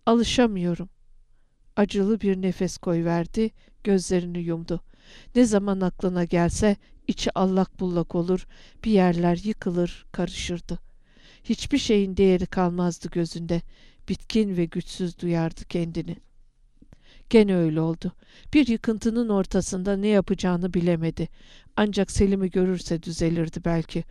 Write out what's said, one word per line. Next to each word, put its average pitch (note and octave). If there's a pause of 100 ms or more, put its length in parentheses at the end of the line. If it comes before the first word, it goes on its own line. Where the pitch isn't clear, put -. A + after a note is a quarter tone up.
Alışamıyorum. G#3 (840)
Acılı G3+
bir F#3+
nefes F#3
koyverdi, E3+ (320)
gözlerini F3+
yumdu. E3+ (540)
Ne B3
zaman G3+
aklına F3+
gelse F3 (320)
içi -
allak F#3+
bullak F3
olur, F3+ (360)
bir A3
yerler F3
yıkılır, F3
karışırdı. F3 (640)
Hiçbir -
şeyin G3
değeri F#3
kalmazdı F3
gözünde. E3+ (480)
Bitkin G3+
ve F3
güçsüz F3
duyardı E3
kendini. E3 (1120)
Gene G#3
öyle D#3+
oldu. E3 (420)
Bir C#4+
yıkıntının A3+
ortasında F#3+
ne G3+
yapacağını F#3
bilemedi. E3 (500)
Ancak G3+
Selim'i G3
görürse F3+
düzelirdi E3+
belki. E3